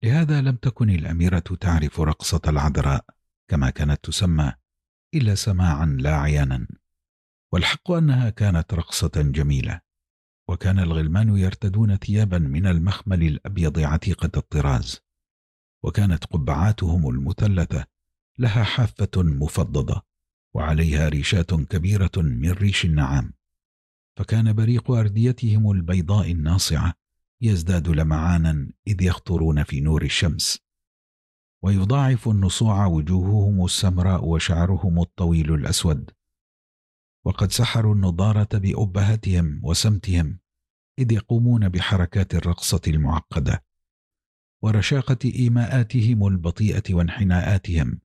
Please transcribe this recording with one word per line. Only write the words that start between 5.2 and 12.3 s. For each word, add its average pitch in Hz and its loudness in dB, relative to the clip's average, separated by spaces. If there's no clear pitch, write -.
سماعاً 90 0
لا 71 0
عياناً، 71 0
والحق - -4
أنها 139 2
كانت 98 0
رقصة 82 -4
جميلة، 71 0
وكان 92 0
الغلمان 87 2
يرتدون 98 0
ثياباً 101 0